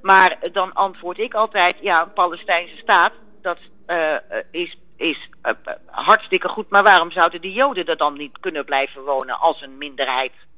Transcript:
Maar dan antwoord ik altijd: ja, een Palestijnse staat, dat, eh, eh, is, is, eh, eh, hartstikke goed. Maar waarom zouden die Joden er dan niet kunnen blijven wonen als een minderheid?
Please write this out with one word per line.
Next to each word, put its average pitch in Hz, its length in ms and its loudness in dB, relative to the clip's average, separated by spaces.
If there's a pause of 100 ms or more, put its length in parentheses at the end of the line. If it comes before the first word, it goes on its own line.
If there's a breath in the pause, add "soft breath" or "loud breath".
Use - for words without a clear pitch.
Maar 190 360 6 (140)
dan 190 200 -2
antwoord 180 460 -4
ik 233 160 -6
altijd: 208 460 0
ja, 180 220 0
een 165 100 -8
Palestijnse 175 640 -2
staat, 190 360 2 (300)
dat, 175 160 -6 (280)
eh, 160 280 -2
eh, 127 60 -4 (300)
is, 170 260 -10 (200)
is, - 320 -6 (140)
eh, 117 100 -4 (120)
eh, - 100 -8 (120)
hartstikke - 640 0
goed. 208 200 -8
Maar 202 140 4
waarom 175 280 6
zouden 175 300 0
die 185 120 -10
Joden 226 340 -2
er 160 100 -2
dan 147 160 0
niet 143 280 -16
kunnen 156 240 -8
blijven 139 400 -4
wonen 131 340 -4
als 156 240 0
een 135 160 -18
minderheid? 131 540 -4 (260)